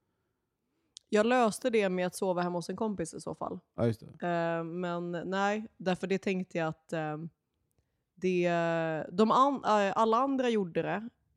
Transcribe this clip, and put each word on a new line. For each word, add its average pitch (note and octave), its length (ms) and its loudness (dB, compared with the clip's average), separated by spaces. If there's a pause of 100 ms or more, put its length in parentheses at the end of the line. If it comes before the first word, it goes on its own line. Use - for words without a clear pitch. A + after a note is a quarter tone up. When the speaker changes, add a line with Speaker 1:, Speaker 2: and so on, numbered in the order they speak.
(1080)
Speaker 1:
Jag G#3+ 160 2
löste B3 440 2
det G#3+ 200 2
med F3+ 180 0
att - 80 -6
sova F3+ 260 0
hemma F3 160 -2
hos E3+ 120 -6
en F#3 60 -6
kompis F#3+ 380 -4
i D#3+ 80 -12
så D#3+ 140 -8
fall. - 240 -8 (160)
Speaker 2:
Ja, A#2 100 0
just A2+ 140 0 (200)
det. F3 80 -6
Speaker 1:
Eh, E3+ 360 -2
men F3 480 -6 (140)
nej, G3+ 420 -2 (100)
därför F3+ 300 -4
det F#3+ 100 0
tänkte F#3 400 -2
jag D#3+ 100 0
att, - 260 -8
eh, D3+ 240 -4 (1040)
det, F3+ 280 2 (640)
de A3 200 4
an-, C4+ 340 4
eh, G3+ 300 4
alla A3+ 220 4
andra C4 320 2
gjorde F#3 320 0
det. D#3 140 -4 (420)